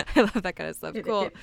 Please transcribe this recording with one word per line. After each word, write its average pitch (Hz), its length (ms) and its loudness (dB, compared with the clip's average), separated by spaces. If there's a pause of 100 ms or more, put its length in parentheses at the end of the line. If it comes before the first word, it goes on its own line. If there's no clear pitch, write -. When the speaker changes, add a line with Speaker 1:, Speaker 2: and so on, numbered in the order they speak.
(140)
Speaker 1:
I 302 60 8
love 214 220 4
that 180 140 -4
kind 156 140 -6
of 160 60 -10
stuff. - 200 -8
Speaker 2:
It, 220 80 -8
Speaker 1:
Cool. 208 200 0
Speaker 2:
it, - 180 -6